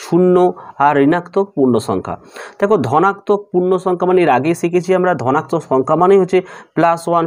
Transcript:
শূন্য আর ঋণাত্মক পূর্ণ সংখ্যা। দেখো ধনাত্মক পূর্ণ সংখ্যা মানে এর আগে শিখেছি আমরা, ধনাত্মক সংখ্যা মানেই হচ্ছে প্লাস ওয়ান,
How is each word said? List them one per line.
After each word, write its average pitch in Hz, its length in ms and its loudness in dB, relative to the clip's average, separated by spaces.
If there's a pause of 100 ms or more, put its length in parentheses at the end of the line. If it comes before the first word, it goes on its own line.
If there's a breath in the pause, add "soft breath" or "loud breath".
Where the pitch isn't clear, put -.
শূন্য 180 320 2 (500 loud breath)
আর 147 80 2 (120)
ঋণাত্মক 175 400 -2 (100)
পূর্ণ 127 180 2 (140)
সংখ্যা। 90 260 -6 (460 loud breath)
দেখো 208 160 2 (120)
ধনাত্মক 196 520 0 (120)
পূর্ণ 180 200 0 (120)
সংখ্যা 180 260 -2
মানে 185 140 2
এর 156 120 2
আগে 135 140 -2 (100)
শিখেছি 175 380 -2
আমরা, 180 140 0 (120)
ধনাত্মক 151 460 -2
সংখ্যা 135 300 0
মানেই 190 220 4
হচ্ছে 180 160 0 (380 loud breath)
প্লাস 165 320 0
ওয়ান, 170 180 0